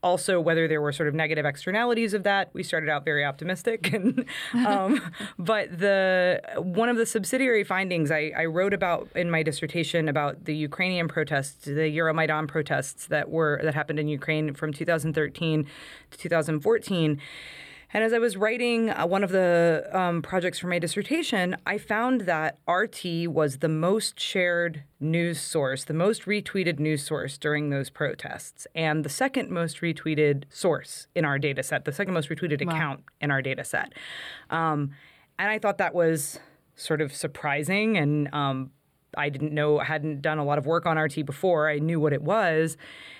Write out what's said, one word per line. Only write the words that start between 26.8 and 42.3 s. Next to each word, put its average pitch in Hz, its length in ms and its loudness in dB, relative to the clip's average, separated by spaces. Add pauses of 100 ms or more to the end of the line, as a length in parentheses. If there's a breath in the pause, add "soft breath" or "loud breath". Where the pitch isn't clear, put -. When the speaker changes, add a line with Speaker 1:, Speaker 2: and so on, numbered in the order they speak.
Speaker 1:
news 151 240 0
source 139 340 -4
during 147 320 0
those 139 200 -2
protests, - 840 -8
and 156 300 0
the 151 40 -6
second 262 400 -2
most 170 320 -4
retweeted 151 680 2
source - 640 -2
in 170 100 2
our 139 140 0
data 139 240 -2
set, - 220 -4
the 147 80 -2
second 190 220 -2
most 160 160 -2
retweeted 156 360 -2
Speaker 2:
Wow. 170 60 -2
Speaker 1:
account 156 320 -4 (160)
in 143 100 0
our 135 100 2
data 131 220 -4
set. - 300 -4 (580 loud breath)
Um, 156 400 0 (480 loud breath)
and 196 100 0
I 214 120 0
thought 202 180 0
that 190 160 0
was 165 460 2 (340 loud breath)
sort - 260 -2
of 143 140 -2
surprising, 165 840 0
and, 147 380 2
um, 135 380 -2 (440)
I 147 120 0
didn't 147 240 -4
know, 151 260 4
hadn't 151 420 -2
done 156 180 0
a 147 60 -2
lot 143 140 2
of 139 80 -2
work 165 180 2
on 160 140 2
R 156 80 4
T 156 160 -2
before. 151 460 2
I 147 100 0
knew 160 220 0
what 147 120 4
it 143 100 0
was. 165 540 2 (440 loud breath)